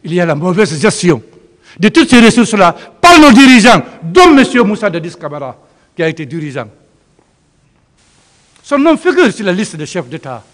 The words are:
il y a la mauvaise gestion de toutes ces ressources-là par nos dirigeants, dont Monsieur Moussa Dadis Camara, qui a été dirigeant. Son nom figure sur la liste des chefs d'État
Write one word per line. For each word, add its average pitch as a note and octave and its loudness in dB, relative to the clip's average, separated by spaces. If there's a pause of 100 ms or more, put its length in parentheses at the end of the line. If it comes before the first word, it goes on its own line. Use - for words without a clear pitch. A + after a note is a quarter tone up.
il D#3+ -10
y F3 -2
a F3 0
la D#3 -2
mauvaise E3 -2
gestion E3+ -2 (580)
de G3+ 2
toutes D#4+ 0
ces B3 4
ressources-là G#3+ 2 (240)
par F4 4
nos D4 6
dirigeants, A#3+ 4 (180)
dont E4 2
Monsieur B3+ 2
Moussa G#3 -4
Dadis E3+ -10
Camara, C#3+ -14 (400)
qui E3+ -8
a D#3+ -2
été D#3+ -12
dirigeant. C#3 -12 (2000)
Son C#4 -4
nom D#4 0
figure D#4 0
sur - -10
la F#3 -2
liste F#3 -6
des D3+ -12
chefs C3+ -10
d'État C3 -16 (100)